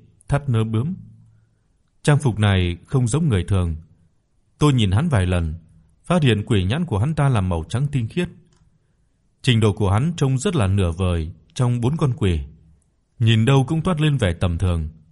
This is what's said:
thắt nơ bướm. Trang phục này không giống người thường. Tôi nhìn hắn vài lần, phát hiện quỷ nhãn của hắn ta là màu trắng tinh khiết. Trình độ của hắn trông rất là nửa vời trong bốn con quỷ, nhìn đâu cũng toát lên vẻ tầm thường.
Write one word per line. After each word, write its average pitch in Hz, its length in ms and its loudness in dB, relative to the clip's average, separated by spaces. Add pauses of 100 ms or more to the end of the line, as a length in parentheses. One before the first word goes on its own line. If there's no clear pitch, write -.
(280)
thắt 143 220 -2
nơ 110 140 2
bướm. 113 320 -4 (1080)
Trang 147 160 4
phục 104 200 -2
này 92 460 2
không 127 220 0
giống 151 220 0
người 95 140 2
thường. 87 320 0 (840)
Tôi 147 140 4
nhìn 107 180 2
hắn 143 180 0
vài 98 160 2
lần, 85 280 0 (500)
phát 170 200 0
hiện 107 220 2
quỷ 101 180 2
nhãn 143 220 -2
của 107 120 -2
hắn 147 180 -2
ta 143 140 2
là 113 120 2
màu 85 280 -2
trắng 131 220 -2
tinh 120 160 -2
khiết. 175 220 -4 (1120)
Trình 120 180 2
độ 107 140 2
của 98 180 -2
hắn 139 260 -2
trông 135 200 0
rất 180 180 -4
là 104 120 0
nửa 95 240 0
vời 85 400 -4 (220)
trong 123 280 -2
bốn 147 160 -2
con 135 200 0
quỷ, 87 220 0 (800)
nhìn 113 260 4
đâu 135 220 4
cũng 160 140 -2
toát 156 200 -2
lên 151 160 2
vẻ 95 160 0
tầm 85 240 -2
thường. 82 320 -2 (220)